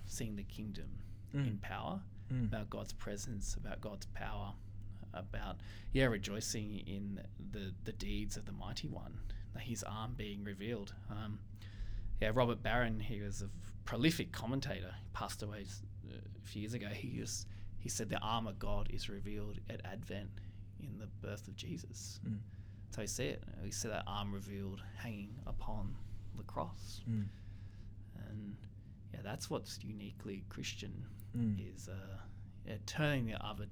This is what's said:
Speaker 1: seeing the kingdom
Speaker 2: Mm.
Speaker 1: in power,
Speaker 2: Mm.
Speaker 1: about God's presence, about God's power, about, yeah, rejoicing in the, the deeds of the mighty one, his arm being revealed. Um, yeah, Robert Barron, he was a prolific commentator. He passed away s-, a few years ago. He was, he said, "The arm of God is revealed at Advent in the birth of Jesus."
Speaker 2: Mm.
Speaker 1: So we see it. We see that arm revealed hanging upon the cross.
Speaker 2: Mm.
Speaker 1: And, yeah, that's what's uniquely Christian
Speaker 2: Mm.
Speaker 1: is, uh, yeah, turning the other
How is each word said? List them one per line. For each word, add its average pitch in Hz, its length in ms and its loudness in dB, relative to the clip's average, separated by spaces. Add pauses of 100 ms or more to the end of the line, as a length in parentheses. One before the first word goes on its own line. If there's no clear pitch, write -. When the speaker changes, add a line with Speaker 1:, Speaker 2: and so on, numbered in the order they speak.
Speaker 1:
seeing 110 300 0
the 101 60 0
kingdom 104 580 -2 (340)
Speaker 2:
Mm. 143 140 4
Speaker 1:
in 104 100 2
power, 131 440 0 (280)
Speaker 2:
Mm. 127 160 6
Speaker 1:
about 107 240 2
God's 104 240 -2
presence, 104 600 2
about 104 260 0
God's 101 240 -2
power, 104 480 0 (580)
about, 98 480 -2 (320)
yeah, 135 140 10
rejoicing 104 720 2
in 98 440 -2 (280)
the, 98 240 -2 (100)
the 110 80 0
deeds 104 460 2
of 104 80 -4
the 101 60 -2
mighty 95 360 -2
one, - 320 -2 (380)
his 110 260 -2
arm 110 300 0
being 104 300 -2
revealed. 101 500 -2 (160)
Um, 104 300 0 (840)
yeah, 110 120 8
Robert 117 280 6
Barron, 113 380 6
he 107 200 2
was 101 220 2
a 98 80 0 (340)
prolific 131 480 6
commentator. 113 680 0
He - 140 -8
passed 104 300 -2
away 104 200 -2
s-, - 200 -4 (280)
a - 360 -8
few 104 160 -4
years 110 120 0
ago. 107 140 -2
He 113 320 -2
was, - 260 -2 (320)
he - 120 -2
said, 107 180 0
"The - 120 2
arm 113 260 4
of 101 120 -2
God 104 320 6
is 107 200 2
revealed 104 580 0
at 113 160 -4
Advent 98 460 -2 (500)
in 110 180 -4
the 107 80 -4
birth 104 420 -4
of 92 80 -6
Jesus." - 680 -4
Speaker 2:
Mm. 107 120 2 (520)
Speaker 1:
So 110 120 -2
we 107 40 2
see 123 200 2
it. - 180 0 (180)
We 101 80 0
see - 180 0
that 104 180 2
arm 101 260 2
revealed 98 500 -2 (140)
hanging 104 500 -4
upon 110 480 2 (420)
the - 80 -2
cross. - 640 -2
Speaker 2:
Mm. 107 200 4 (1000)
Speaker 1:
And, 104 280 -4 (560)
yeah, - 100 -6
that's 101 280 -4
what's - 320 -2
uniquely 101 640 -4
Christian - 560 -4 (320)
Speaker 2:
Mm. 98 380 4
Speaker 1:
is, - 140 -6
uh, 95 300 -4 (480)
yeah, 107 200 -2
turning 143 400 4
the 110 180 0
other 104 280 -2